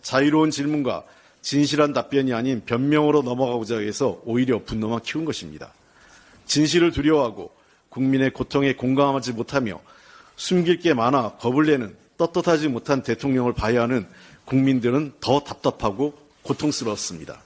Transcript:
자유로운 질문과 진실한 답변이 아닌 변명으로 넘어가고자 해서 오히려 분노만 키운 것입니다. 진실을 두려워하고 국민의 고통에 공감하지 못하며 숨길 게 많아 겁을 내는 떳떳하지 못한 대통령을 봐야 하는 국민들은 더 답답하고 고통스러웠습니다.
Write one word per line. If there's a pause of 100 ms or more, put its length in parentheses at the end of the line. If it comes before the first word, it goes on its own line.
자유로운
질문과 (380)
진실한
답변이
아닌
변명으로
넘어가고자
해서
오히려
분노만
키운
것입니다. (720)
진실을
두려워하고 (380)
국민의
고통에
공감하지
못하며 (560)
숨길
게
많아
겁을
내는 (220)
떳떳하지
못한
대통령을
봐야
하는 (380)
국민들은
더
답답하고 (260)
고통스러웠습니다.